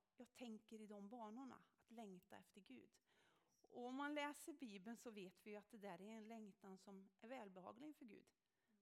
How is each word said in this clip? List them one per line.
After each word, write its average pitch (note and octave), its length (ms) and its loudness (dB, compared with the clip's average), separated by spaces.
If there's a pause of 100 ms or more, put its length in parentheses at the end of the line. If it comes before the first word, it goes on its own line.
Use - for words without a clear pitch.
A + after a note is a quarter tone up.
(160)
jag - 160 -8
tänker A3 480 -2
i G#3+ 60 -2
de G3+ 220 -2
banorna, A#3 560 -2 (200)
att - 60 -20
längta G#3 480 -4
efter G3 220 -12
Gud. - 420 -12 (600)
Och A#3+ 240 2
om B3+ 80 4
man C#4+ 200 8
läser D4 380 6
Bibeln A3+ 440 0
så A#3+ 140 -4
vet F#3+ 360 -4
vi G#3+ 40 -2
ju G#3 60 0
att G#3 140 -6
det A#3 80 -8
där F#3+ 220 0
är A3 160 -2
en G#3+ 120 -2
längtan G3+ 500 -4
som G3 320 -8 (100)
är A3+ 80 -6
välbehaglig G#3+ 680 -2
för - 80 -10
Gud. G#3 220 -8 (560)